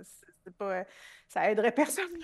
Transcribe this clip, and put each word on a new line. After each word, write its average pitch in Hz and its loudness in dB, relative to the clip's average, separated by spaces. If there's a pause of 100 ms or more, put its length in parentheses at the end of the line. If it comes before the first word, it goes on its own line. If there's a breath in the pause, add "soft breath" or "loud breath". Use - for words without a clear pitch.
c'est, - -20 (180)
c'est 180 -20
pas, 190 -4 (440 loud breath)
ça 175 2
aiderait 214 4
personne, 311 0 (160)